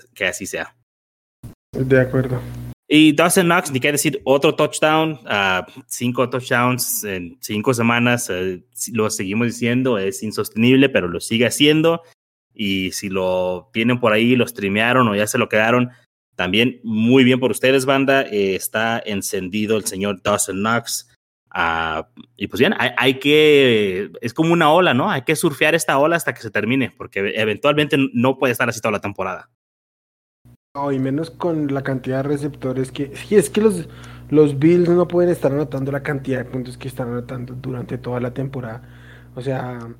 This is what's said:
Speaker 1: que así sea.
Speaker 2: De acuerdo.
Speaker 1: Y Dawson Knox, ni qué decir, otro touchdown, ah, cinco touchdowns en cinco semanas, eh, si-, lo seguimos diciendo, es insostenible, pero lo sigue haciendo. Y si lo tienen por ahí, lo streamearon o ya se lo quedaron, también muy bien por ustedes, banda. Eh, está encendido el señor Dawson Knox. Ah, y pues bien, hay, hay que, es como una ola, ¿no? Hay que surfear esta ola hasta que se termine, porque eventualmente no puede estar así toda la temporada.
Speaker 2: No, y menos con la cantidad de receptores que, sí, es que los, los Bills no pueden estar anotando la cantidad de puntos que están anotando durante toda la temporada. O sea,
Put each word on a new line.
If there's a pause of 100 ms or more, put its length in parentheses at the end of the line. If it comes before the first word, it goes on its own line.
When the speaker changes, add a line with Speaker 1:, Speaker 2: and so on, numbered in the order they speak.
(160)
Speaker 1:
que
así
sea. (1000)
Speaker 2:
De
acuerdo. (480)
Speaker 1:
Y
Dawson
Knox,
ni
qué
decir,
otro
touchdown,
ah, (220)
cinco
touchdowns
en
cinco
semanas,
eh,
si-,
lo
seguimos
diciendo,
es
insostenible,
pero
lo
sigue
haciendo. (520)
Y
si
lo
tienen
por
ahí,
lo
streamearon
o
ya
se
lo
quedaron, (440)
también
muy
bien
por
ustedes,
banda.
Eh,
está
encendido
el
señor
Dawson
Knox. (460)
Ah, (280)
y
pues
bien,
hay,
hay
que, (120)
es
como
una
ola,
¿no?
Hay
que
surfear
esta
ola
hasta
que
se
termine,
porque
eventualmente (160)
no
puede
estar
así
toda
la
temporada. (1200)
Speaker 2:
No,
y
menos
con
la
cantidad
de
receptores
que,
sí,
es
que
los, (400)
los
Bills
no
pueden
estar
anotando
la
cantidad
de
puntos
que
están
anotando
durante
toda
la
temporada.
O
sea, (200)